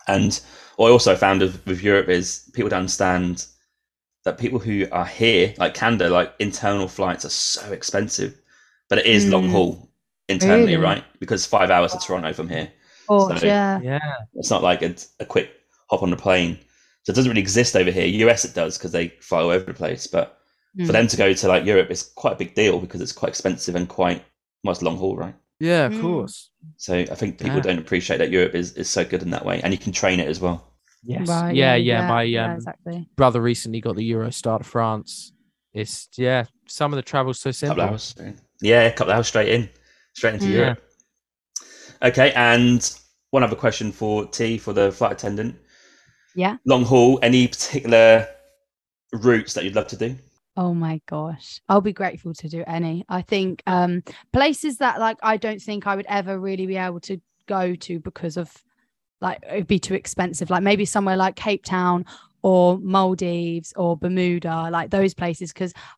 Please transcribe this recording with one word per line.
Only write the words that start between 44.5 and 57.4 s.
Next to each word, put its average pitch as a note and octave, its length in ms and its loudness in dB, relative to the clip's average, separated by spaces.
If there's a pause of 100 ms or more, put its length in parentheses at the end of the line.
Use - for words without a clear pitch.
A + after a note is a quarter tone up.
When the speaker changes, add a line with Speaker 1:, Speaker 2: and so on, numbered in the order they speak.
Speaker 1:
for G#2+ 140 -8
the G2 200 2
flight G#2+ 200 0
attendant. G#2+ 440 -6 (800)
Speaker 2:
Yeah. F#3 220 -2 (100)
Speaker 1:
Long B2+ 180 4
haul, B2 380 6
any B2 260 4
particular A2+ 800 6 (840)
routes A#2 420 2
that E2 100 -6
you'd F#2+ 100 -6
love G#2+ 140 -2
to - 80 -12
do? A#2+ 200 -6 (420)
Speaker 2:
Oh F3+ 160 -2
my D#3+ 320 -4
gosh, D#3 600 -10
I'll G3 140 4
be G3+ 100 -4
grateful F3 420 -8
to D#3 140 -14
do E3 180 -10
any. E3 420 -6
I F#3 140 -6
think, F#3+ 440 -4
um, F3+ 360 0 (300)
places C#4 460 0
that, - 220 0
like, A3+ 220 0
I A3 140 2
don't G#3+ 240 -6
think G#3 260 -8
I G3+ 100 -2
would G3 120 -8
ever G3 300 -4
really F#3+ 280 -6
be F#3+ 100 -4
able F3+ 240 -6
to F#3 200 -10 (260)